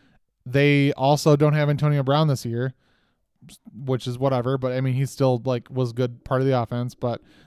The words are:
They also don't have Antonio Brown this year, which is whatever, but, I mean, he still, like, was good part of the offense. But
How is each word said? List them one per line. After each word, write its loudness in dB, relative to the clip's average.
They 4
also 4
don't 4
have 2
Antonio 0
Brown 2
this -2
year, -4
which -4
is -6
whatever, 0
but, -4
I -2
mean, 0
he -2
still, 0
like, -4
was -4
good -4
part 0
of 0
the 2
offense. -6
But -6